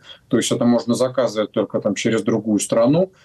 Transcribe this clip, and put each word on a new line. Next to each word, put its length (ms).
То 100
есть 120
это 140
можно 300
заказывать 580
только 280
там 140
через 280
другую 360
страну 540